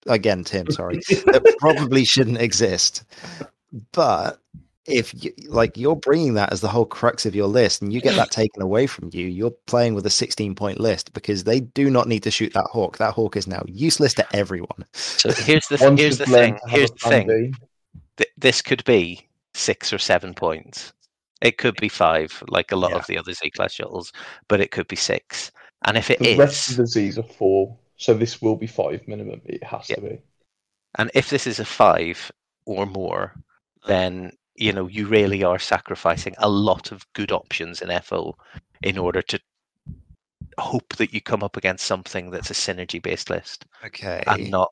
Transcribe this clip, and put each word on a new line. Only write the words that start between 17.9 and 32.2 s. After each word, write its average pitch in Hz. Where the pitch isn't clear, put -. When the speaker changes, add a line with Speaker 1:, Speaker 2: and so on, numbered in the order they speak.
Speaker 3:
Th-, -
this -
could -
be 87
six -
or 98
seven 90
points. -
It 120
could 117
be 107
five, 80
like -
a 98
lot 90
Speaker 1:
Yeah. 87
Speaker 3:
of -
the 90
other 87
Z-class 92
shuttles, 92
but 101
it -
could -
be 92
six. -
And 107
if -
it -
Speaker 4:
The 120
rest 139
Speaker 3:
is 123
Speaker 4:
of 123
the 113
Zs 98
are 113
four, 98
so -
this 113
will 110
be 110
five 80
minimum. 104
It -
has -
Speaker 3:
Yeah. -
Speaker 4:
to 104
be. -
Speaker 3:
And 110
if 135
this 135
is 110
a 107
five 85